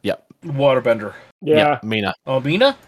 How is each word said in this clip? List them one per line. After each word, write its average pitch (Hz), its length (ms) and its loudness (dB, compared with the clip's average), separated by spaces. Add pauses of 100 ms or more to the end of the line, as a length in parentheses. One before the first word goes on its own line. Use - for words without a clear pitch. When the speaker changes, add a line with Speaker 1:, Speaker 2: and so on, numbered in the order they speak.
Speaker 1:
yep. - 220 -6 (200)
Speaker 2:
Waterbender. 127 680 0 (300)
Speaker 3:
Yeah. 151 140 2
Speaker 1:
Yep, 147 280 2
Mina. 107 300 -2 (120)
Speaker 2:
Oh, 131 140 -2
Mina? 170 360 0 (120)